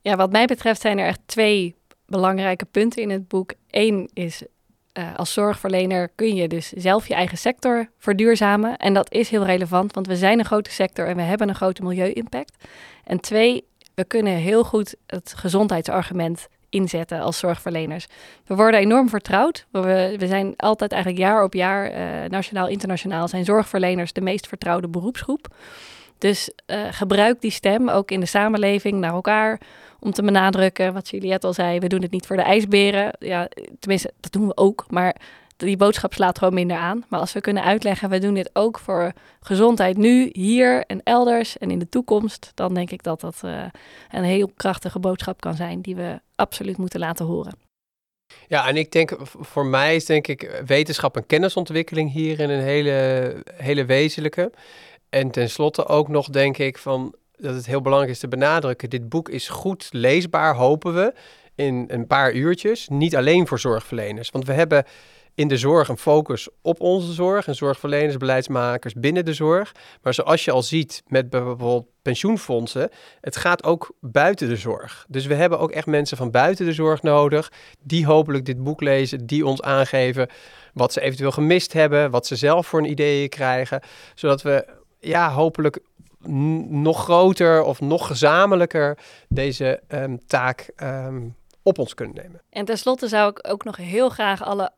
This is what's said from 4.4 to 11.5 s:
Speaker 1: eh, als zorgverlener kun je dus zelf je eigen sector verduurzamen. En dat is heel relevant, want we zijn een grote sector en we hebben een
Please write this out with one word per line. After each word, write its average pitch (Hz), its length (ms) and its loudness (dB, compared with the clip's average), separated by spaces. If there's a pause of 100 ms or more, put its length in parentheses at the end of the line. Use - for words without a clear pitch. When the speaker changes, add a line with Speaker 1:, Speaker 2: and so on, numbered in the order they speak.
Speaker 1:
eh, 180 120 -8 (120)
als - 160 -6
zorgverlener 190 800 0
kun 220 200 0
je 175 140 0
dus 165 200 -6
zelf 190 400 0
je - 60 -2
eigen 175 240 -2
sector 240 500 -2 (100)
verduurzamen. 208 800 2
En 196 180 2
dat 196 180 2
is 226 160 2
heel 208 160 0
relevant, 185 500 0
want 190 120 -4
we 185 100 -2
zijn 190 220 4
een 220 60 2
grote 208 260 -2
sector - 360 -2
en 180 100 -2
we 175 60 -2
hebben 202 260 0
een 190 60 -2